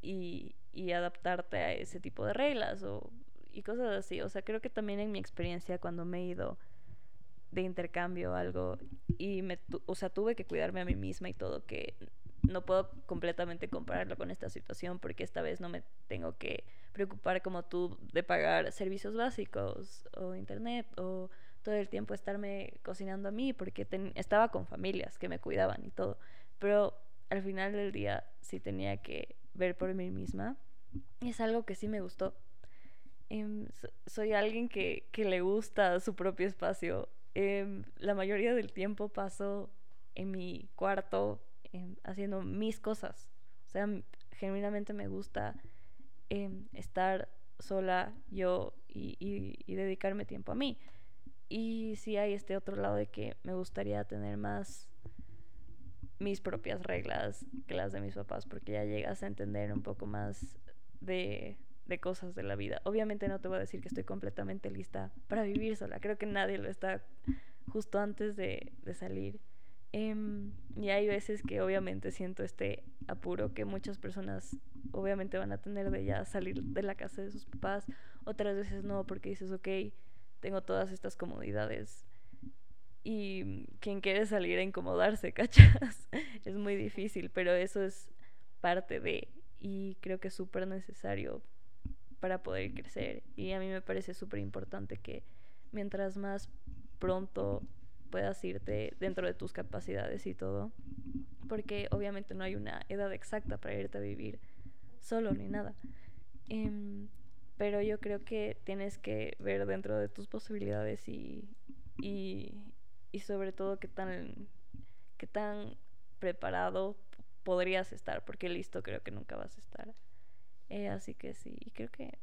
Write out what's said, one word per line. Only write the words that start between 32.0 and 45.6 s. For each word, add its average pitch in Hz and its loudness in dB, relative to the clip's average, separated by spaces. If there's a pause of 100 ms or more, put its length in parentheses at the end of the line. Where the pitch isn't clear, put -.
gustó. 185 -2 (960)
Em, 214 -2
so-, - -4 (140)
soy 214 2
alguien 220 4
que, 185 0
que 220 2
le 185 4
gusta 190 6
su 185 0
propio 185 2
espacio. 180 0 (260)
Em, 196 2 (140)
la 202 2
mayoría 202 4
del 214 2
tiempo 202 0
paso 202 -2 (420)
en 190 -2
mi 180 -2
cuarto, 196 2 (300)
em, 180 -4
haciendo 190 -2
mis 208 0
cosas. - -2 (340)
O - -6
sea, 196 0
m-, 208 0 (300)
genuinamente 202 0
me 202 -2
gusta, 196 -2 (760)